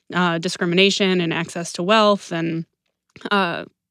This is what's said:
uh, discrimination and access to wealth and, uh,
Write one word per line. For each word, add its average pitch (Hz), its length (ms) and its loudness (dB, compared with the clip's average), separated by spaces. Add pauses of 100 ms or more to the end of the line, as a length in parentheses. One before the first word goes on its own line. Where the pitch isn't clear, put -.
(140)
uh, 170 240 0
discrimination 185 800 2
and 165 140 -2
access 165 380 -6
to 175 100 -8
wealth 208 480 2
and, 165 340 -4 (680)
uh, 180 320 -2 (260)